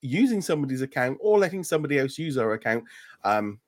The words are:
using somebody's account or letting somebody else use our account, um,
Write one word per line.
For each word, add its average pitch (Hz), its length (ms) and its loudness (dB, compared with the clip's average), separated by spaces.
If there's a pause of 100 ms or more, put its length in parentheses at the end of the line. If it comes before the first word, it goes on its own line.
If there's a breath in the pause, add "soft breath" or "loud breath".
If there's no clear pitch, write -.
using 202 400 2
somebody's 139 420 -2
account 131 380 -4
or 208 180 4
letting 190 240 0
somebody 151 380 0
else 135 180 -2
use 156 180 -4
our 110 180 2
account, 113 280 -2 (400 loud breath)
um, 104 460 0